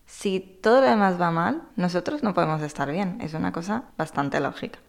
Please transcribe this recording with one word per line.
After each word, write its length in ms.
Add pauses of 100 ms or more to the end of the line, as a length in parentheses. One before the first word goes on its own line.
Si 340
todo 420
lo 60
demás 320
va 120
mal, 320 (120)
nosotros 480
no 100
podemos 280
estar 280
bien. 320
Es 120
una 180
cosa 320 (140)
bastante 420
lógica. 500